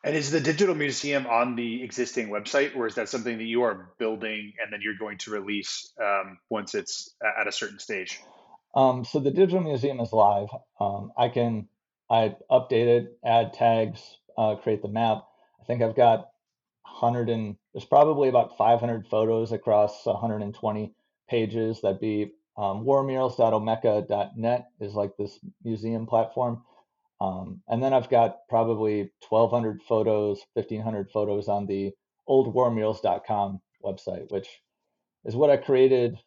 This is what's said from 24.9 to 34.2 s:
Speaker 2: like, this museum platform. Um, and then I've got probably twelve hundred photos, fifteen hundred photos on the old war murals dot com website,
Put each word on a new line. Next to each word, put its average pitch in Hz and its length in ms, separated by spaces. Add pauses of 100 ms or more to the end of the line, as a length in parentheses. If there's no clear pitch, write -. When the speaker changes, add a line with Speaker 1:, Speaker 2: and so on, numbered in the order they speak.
Speaker 2:
like, 101 240
this 101 220 (240)
museum 113 420
platform. 120 580 (580)
Um, 95 460
and 117 140
then 135 120
I've 123 160
got 117 400
probably 107 640 (160)
twelve 113 240
hundred 110 320
photos, 107 580 (120)
fifteen 107 280
hundred 107 300
photos 104 360
on 101 180
the 98 280 (340)
old 131 260
war 127 180
murals 107 280
dot 90 260
com 101 360 (220)
website, 95 480